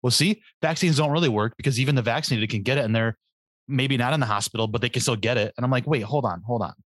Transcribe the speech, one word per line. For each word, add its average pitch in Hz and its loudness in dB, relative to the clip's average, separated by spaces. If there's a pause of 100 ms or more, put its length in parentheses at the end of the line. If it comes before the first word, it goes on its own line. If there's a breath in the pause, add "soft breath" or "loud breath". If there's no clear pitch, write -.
"Well, 127 2
see, 175 2 (220 soft breath)
vaccines 160 2
don't 147 2
really 160 2
work 107 0
because 127 0
even 135 2
the 127 4
vaccinated 113 -2
can 104 -4
get 127 0
it, 123 0
and 110 0
they're 113 0 (500)
maybe 135 0
not 123 0
in 156 0
the 131 2
hospital, 110 -2
but 110 -4
they 120 0
can 120 -2
still 120 0
get 117 0
it." 104 -2
And 120 -6
I'm 127 0
like, 127 0
"Wait, 147 0
hold 123 -2
on, 87 -4
hold 117 -2
on. 82 -8 (180)